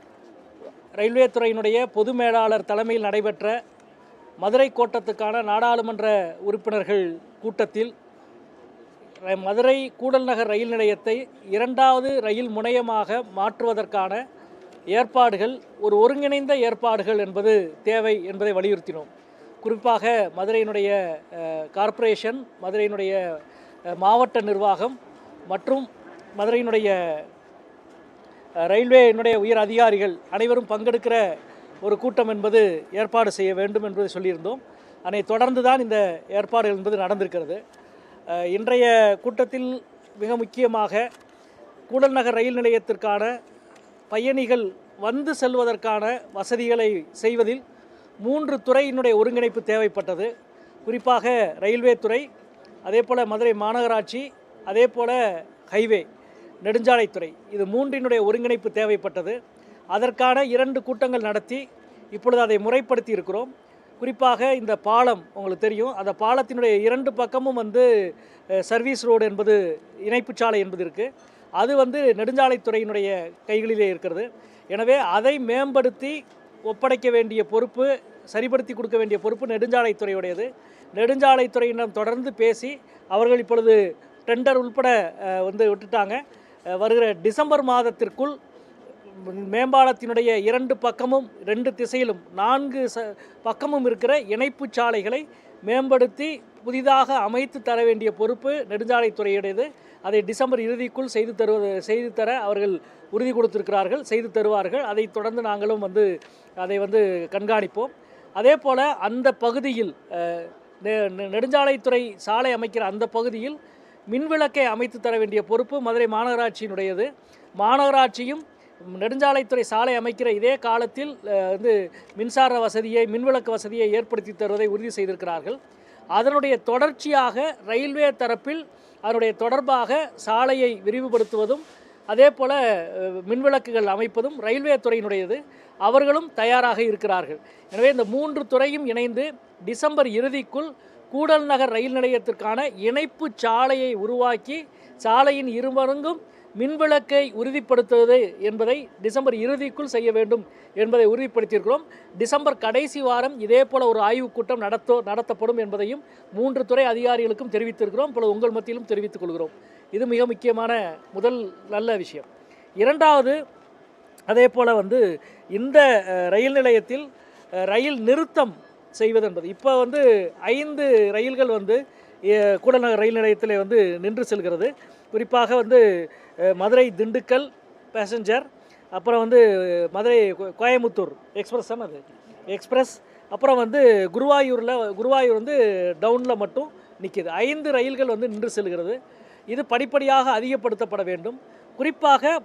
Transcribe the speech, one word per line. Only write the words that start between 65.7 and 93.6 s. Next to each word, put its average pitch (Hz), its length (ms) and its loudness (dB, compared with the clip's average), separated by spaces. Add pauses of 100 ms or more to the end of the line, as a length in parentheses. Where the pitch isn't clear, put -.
அந்த 196 260 -4
பாலத்தினுடைய 240 540 0 (140)
இரண்டு 254 260 0
பக்கமும் 254 420 -4
வந்து, 226 280 0 (640)
அஹ், 190 100 0
சர்வீஸ் 233 460 -2
ரோடு 226 200 4
என்பது, 208 300 2 (440)
இணைப்புச் 233 420 -4
சாலை 220 180 2
என்பது 185 240 -6
இருக்கு. 196 240 -6 (460)
அது 226 220 0
வந்து 262 240 2 (180)
நெடுஞ்சாலைத்துறையினுடைய 220 920 0 (380)
கைகளிலே 214 440 0
இருக்கிறது. 175 340 -6 (440)
எனவே 226 300 2
அதை 233 420 2
மேம்படுத்தி 262 720 0 (520)
ஒப்படைக்க 254 460 -2
வேண்டிய 226 340 2
பொறுப்பு, 233 420 -2 (380)
சரிப்படுத்தி 247 500 -2
கொடுக்க 226 240 -4
வேண்டிய 214 220 0
பொறுப்பு 220 280 -4
நெடுஞ்சாலைத்துறையுடையது. 214 960 -2 (500)
நெடுஞ்சாலைத்துறையிடம் 240 960 2
தொடர்ந்து 233 420 -4
பேசி 226 380 0 (360)
அவர்கள் 233 320 4
இப்பொழுது 226 340 4 (520)
டெண்டர் 254 380 2
உள்பட, 247 240 -2 (340)
அஹ், 190 220 -4
வந்து 208 320 0
விட்டுட்டாங்க. 202 400 -4 (500)
அஹ், 180 120 -6
வருகிற 226 440 2
டிசம்பர் 285 420 2
மாதத்திற்குள் 247 720 -2 (1160)
மேம்பாலத்தினுடைய 247 800 2 (200)
இரண்டு 254 280 0
பக்கமும், 254 540 -2 (140)
ரெண்டு 233 280 -2
திசையிலும் 240 460 -4 (160)
நான்கு 262 460 0 (140)
ச-, 214 200 -8 (280)
பக்கமும் 277 420 -2